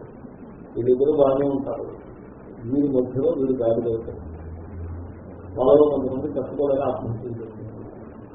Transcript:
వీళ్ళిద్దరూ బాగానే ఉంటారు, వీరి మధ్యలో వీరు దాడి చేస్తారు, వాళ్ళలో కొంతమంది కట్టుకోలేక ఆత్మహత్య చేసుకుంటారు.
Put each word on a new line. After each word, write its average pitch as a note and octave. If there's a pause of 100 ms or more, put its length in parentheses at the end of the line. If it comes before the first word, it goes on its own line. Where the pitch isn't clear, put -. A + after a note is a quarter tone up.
(760)
వీళ్ళిద్దరూ B2+
బాగానే C#3
ఉంటారు, - (840)
వీరి C#3+
మధ్యలో C3 (100)
వీరు C3
దాడి A2+
చేస్తారు, - (1300)
వాళ్ళలో C#3
కొంతమంది C3 (120)
కట్టుకోలేక C#3
ఆత్మహత్య B2
చేసుకుంటారు. - (760)